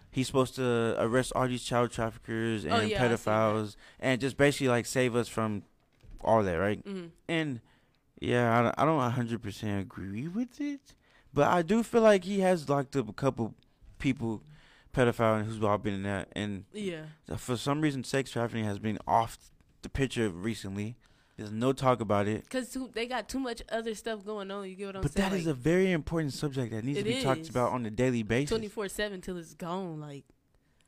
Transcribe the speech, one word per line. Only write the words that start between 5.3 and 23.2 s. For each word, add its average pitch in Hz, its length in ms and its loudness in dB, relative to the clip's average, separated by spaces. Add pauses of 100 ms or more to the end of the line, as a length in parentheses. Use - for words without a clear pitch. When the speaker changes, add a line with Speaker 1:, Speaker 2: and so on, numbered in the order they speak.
Speaker 1:
all 110 220 6
that, 92 140 2
right? 98 280 0
Speaker 2:
Mm-hmm. 190 220 -10 (220)
Speaker 1:
And, 156 320 -2 (600)
yeah, 120 560 4
I, - 60 2
I - 20 4
don't 156 160 4
a 123 100 2
hundred 117 320 -2
percent 101 380 -4
agree 98 480 -8
with 233 320 -6
it, 285 340 -8 (380)
but 143 160 4
I 180 140 4
do 208 200 2
feel 226 200 2
like 208 220 8
he 196 160 -2
has 180 280 2
locked 139 280 0
up 117 120 0
a 104 60 -10
couple 123 400 0 (440)
people, 117 440 -2 (500)
pedophile, 117 460 4
and 107 80 -2
who's 110 160 -6
all 104 160 4
been 101 160 -2
in 98 80 -6
that. 98 300 -4
And 101 400 -4
Speaker 2:
Yeah. 175 320 -6 (320)
Speaker 1:
for 123 200 -4
some 143 240 -2
reason, 139 240 0
sex 135 280 -2
trafficking 117 320 -2
has 101 160 -2
been 107 260 -2
off 117 320 2 (440)
the - 60 -8
picture 120 400 0
recently. 104 680 -6 (400)
There's 107 160 -10
no 120 200 2
talk 131 280 4
about 101 280 2
it. - 220 -4
Speaker 2:
'Cause 254 200 -4
too, 262 220 -8
they 226 140 -4
got 247 200 -6